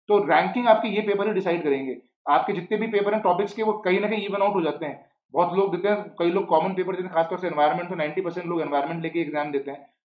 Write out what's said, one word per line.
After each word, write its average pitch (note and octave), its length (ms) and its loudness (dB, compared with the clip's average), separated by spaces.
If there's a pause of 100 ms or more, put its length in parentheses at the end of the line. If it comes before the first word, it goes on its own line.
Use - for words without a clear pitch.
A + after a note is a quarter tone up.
तो G#3 100 6
ranking F#3 500 2
आपके A3 200 6
ये G3+ 120 -2
पेपर G3+ 260 0
ही G#3+ 60 0
डिसाइड F3 300 0
करेंगे। C3+ 340 0 (320)
आपके D#3 240 2
जितने F3+ 260 -2
भी A3+ 80 -2
पेपर G3+ 280 0
हैं G#3+ 80 0
topics F#3+ 300 0
के, A3 100 -4
वो G#3+ 100 2
कहीं F#3 280 0
ना G#3 80 0
कहीं G#3 180 -2
even G3 160 -2
आउट G3+ 120 2
हो F#3 80 0
जाते D3+ 240 -2
हैं। - 240 -12 (220)
बहुत E3+ 240 2
लोग F#3+ 200 2
देते F#3 120 0
हैं, G3 300 -2
कई E3+ 120 2
लोग F3+ 160 0
common F3 280 2
paper F3+ 180 -2
देते F3+ 100 -6
हैं, F#3 100 -10
खासतौर E3 260 0
से F3+ 80 -4
environment, D#3 420 0
तो F#3+ 60 -8
नाइंटी E3 260 -4
परसेंट F3 260 -6
लोग E3+ 140 -2
environment D3 420 -2
लेके E3 180 -4
exam D3+ 320 -4
देते C#3 180 -4
हैं। C#3 160 -14 (220)